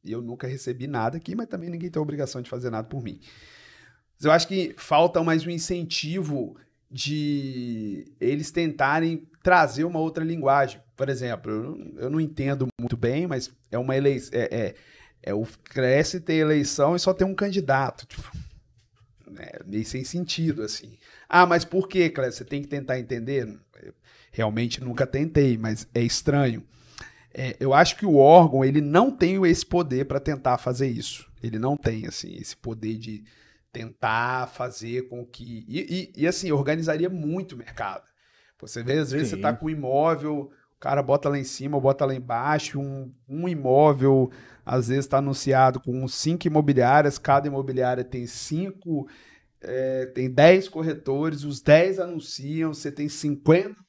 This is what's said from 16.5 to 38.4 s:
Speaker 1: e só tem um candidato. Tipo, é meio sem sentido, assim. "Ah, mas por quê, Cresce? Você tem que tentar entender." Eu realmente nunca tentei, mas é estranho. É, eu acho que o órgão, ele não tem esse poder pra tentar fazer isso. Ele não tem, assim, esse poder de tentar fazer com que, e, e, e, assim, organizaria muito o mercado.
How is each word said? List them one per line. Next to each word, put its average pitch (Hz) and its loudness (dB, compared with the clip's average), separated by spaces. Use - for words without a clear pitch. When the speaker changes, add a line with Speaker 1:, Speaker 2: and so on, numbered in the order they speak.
Speaker 1:
e 175 -2
só 185 2
tem 185 2
um 190 -4
candidato. 143 -2
Tipo, - -14
é - -16
meio 104 -6
sem 131 -8
sentido, 165 -2
assim. - -10
"Ah, 175 8
mas 170 2
por 190 -2
quê, 180 2
Cresce? 127 -4
Você 120 -12
tem 143 -6
que 143 -12
tentar 131 -4
entender." 120 -4
Eu - -20
realmente 113 -2
nunca 123 -2
tentei, 139 2
mas 110 -6
é 120 0
estranho. 127 0
É, 127 -6
eu 135 2
acho 147 4
que 208 -6
o 165 4
órgão, 139 10
ele 135 4
não 170 4
tem 190 2
esse 165 4
poder 139 0
pra 139 -4
tentar 131 0
fazer 127 -2
isso. - -8
Ele 113 -6
não 139 0
tem, 113 -4
assim, - -12
esse - -14
poder 110 -8
de 107 -14
tentar 120 -4
fazer 123 -8
com 123 -14
que, 120 -16
e, 170 -8
e, 135 -6
e, 165 2
assim, 180 -4
organizaria 156 0
muito 170 -6
o 123 -16
mercado. 101 -10